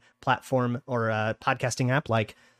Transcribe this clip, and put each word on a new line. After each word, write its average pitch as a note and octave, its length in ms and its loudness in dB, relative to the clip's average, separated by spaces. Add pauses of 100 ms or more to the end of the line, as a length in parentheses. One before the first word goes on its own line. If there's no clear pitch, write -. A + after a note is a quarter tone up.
(200)
platform B2 680 0
or A#2 220 0
a A2 320 0
podcasting B2 500 -2
app C#3 200 0
like A2 260 0 (240)